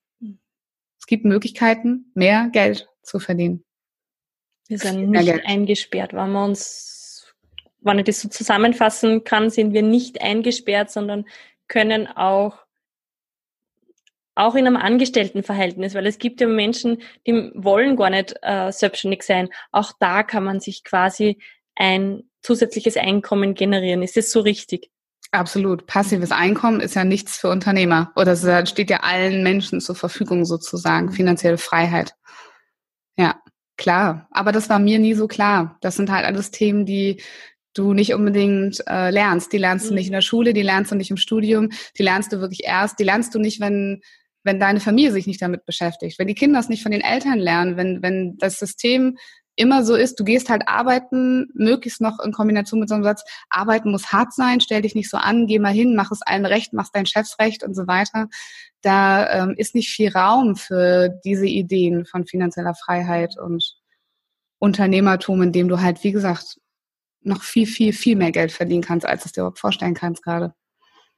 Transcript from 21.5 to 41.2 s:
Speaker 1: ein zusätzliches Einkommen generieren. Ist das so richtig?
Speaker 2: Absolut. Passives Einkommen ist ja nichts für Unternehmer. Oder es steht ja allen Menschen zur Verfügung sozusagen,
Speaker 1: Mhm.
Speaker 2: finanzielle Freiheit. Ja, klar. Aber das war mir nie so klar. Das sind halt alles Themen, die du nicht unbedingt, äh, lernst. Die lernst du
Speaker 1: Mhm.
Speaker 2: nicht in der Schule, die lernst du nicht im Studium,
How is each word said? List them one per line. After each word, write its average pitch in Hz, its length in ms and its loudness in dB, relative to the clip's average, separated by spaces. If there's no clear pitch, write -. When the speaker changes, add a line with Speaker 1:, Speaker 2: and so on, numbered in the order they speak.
Speaker 1:
ein 190 480 -2
zusätzliches 226 560 0
Einkommen 196 580 0
generieren. 185 480 0
Ist 185 140 -6
das 226 140 0
so 226 100 2
richtig? 202 500 -2
Speaker 2:
Absolut. 190 560 -2
Passives 190 440 0
Einkommen 208 500 2
ist - 140 -6
ja 190 100 0
nichts 190 320 -2
für - 120 -4
Unternehmer. 180 680 2
Oder 180 180 4
es 175 380 2
steht 202 180 -2
ja 196 120 0
allen 190 420 0
Menschen 185 380 0
zur 180 160 -8
Verfügung 180 480 -2
sozusagen, 170 640 -2
Speaker 1:
Mhm. 190 60 -6
Speaker 2:
finanzielle 175 460 2
Freiheit. 170 560 -2
Ja, 175 240 0
klar. 175 540 0
Aber 202 220 0
das 214 160 0
war 214 100 4
mir 208 200 4
nie 220 160 4
so 214 120 0
klar. 202 540 0
Das 180 160 -4
sind 202 140 -2
halt 190 140 0
alles 196 260 -4
Themen, 208 360 0
die 196 360 -2
du 196 200 0
nicht 208 200 2
unbedingt, 202 720 0
äh, 185 240 0
lernst. 190 420 2
Die 208 60 2
lernst 190 280 0
du 220 40 -2
Speaker 1:
Mhm. 196 60 0
Speaker 2:
nicht 185 100 -2
in 190 60 -6
der 190 80 -2
Schule, 233 340 2
die 208 80 2
lernst 196 300 2
du - 20 0
nicht 190 160 -2
im 196 60 -4
Studium, 214 540 0